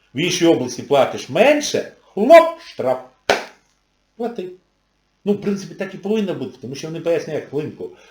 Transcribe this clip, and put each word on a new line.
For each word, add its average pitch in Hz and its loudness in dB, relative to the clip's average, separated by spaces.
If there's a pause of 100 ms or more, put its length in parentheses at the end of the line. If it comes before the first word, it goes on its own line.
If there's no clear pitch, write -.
(160)
в 120 -4
іншій 170 0
області 127 2
платиш 127 0
менше, 254 0 (220)
хлоп, 330 6
штраф. - -4 (1160)
Плати. 233 -8 (760)
Ну, 202 2
в 202 -4
принципі, 180 -6
так 190 -10
і 175 -16
повинно 196 -2
бути, 131 -8
тому 123 -12
що 160 -12
вони 165 -10
пояснюють, 160 -2
як - -16
в 139 -2
ринку. 151 -10 (220)